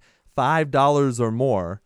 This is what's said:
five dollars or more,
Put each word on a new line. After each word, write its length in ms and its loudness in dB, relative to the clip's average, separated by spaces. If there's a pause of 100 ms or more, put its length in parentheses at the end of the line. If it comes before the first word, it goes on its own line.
(380)
five 340 0
dollars 480 2
or 120 -2
more, 540 -2